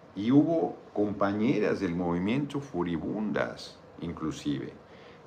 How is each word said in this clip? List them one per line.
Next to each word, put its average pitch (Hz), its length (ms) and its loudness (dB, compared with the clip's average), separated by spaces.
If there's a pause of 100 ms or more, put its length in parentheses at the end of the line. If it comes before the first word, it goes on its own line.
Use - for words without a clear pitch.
(180)
Y 107 140 0
hubo 160 440 4 (180)
compañeras 104 840 2
del 85 160 0
movimiento 98 640 0
furibundas, 87 1200 -4 (220)
inclusive, 73 720 -4 (540)